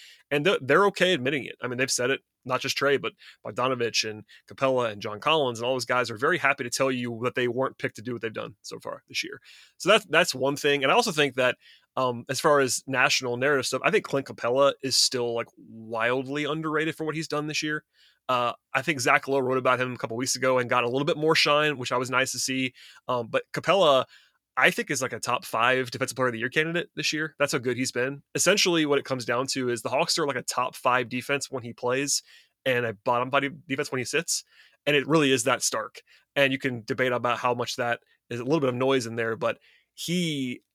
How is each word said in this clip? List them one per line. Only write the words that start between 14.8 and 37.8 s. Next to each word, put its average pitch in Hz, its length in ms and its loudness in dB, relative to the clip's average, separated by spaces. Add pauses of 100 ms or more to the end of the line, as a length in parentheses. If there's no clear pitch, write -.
is 131 140 0
still, 120 400 0
like, 117 100 -4 (100)
wildly 117 880 -2
underrated 156 500 -2
for 160 80 -8
what 156 100 -4
he's 156 140 -6
done 151 180 -4
this 151 160 -4
year. 151 220 -4 (440)
Uh, 120 240 2 (220)
I 135 80 2
think 151 160 -2
Zach 139 300 2
Lowe 139 100 2
wrote 127 180 0
about 127 240 2
him 127 140 -4
a - 20 -12
couple 120 200 -8
weeks 131 180 -2
ago 127 240 2
and 123 100 0
got 123 140 2
a 120 60 0
little 131 160 0
bit 156 120 0
more 156 200 2
shine, 151 420 2
which 123 140 -6
I 127 40 2
was 127 140 -2
nice 127 220 2
to 123 80 -6
see. 131 340 -2 (320)
Um, 120 220 -2
but 131 160 -2 (100)
Capela, 156 500 4 (520)
I 143 160 6
think, - 180 -4
is, 139 100 -2
like, 123 120 -4
a 113 80 -8
top 123 240 -2
five 123 480 0
defensive 127 240 -6
player 127 100 0
of 123 60 0
the 113 80 -6
year 127 80 -2
candidate 160 480 -2
this 147 160 -2
year. 156 260 -6
That's 143 140 0
how 151 60 0
good 123 180 -2
he's 123 160 -4
been. 135 300 -4 (120)
Essentially, 170 500 2
what 143 140 2
it 127 60 -6
comes 131 200 -4
down 123 280 0
to 127 160 -2
is 120 140 -2
the 123 80 -4
Hawks 151 280 0
are, 160 80 0
like, 135 100 -2
a 117 60 -6
top - 320 -4
five 127 340 2
defense 127 440 -4
when 127 100 -6
he 117 100 -12
plays 131 520 -2 (400)
and 123 200 2
a 113 100 -4 (100)
bottom 123 260 0
five 139 140 2 (240)
defense 139 240 -4
when 131 80 -2
he 120 40 -4
sits. - 380 -2 (440)
And 147 100 4
it 131 100 2
really 147 240 4
is 127 140 2
that 123 180 2
stark. 110 400 -4 (320)
And 139 180 4
you 131 60 -2
can 123 260 -4
debate 127 280 0
about 120 260 0
how 123 160 0
much 120 220 -6
that 120 240 -2 (280)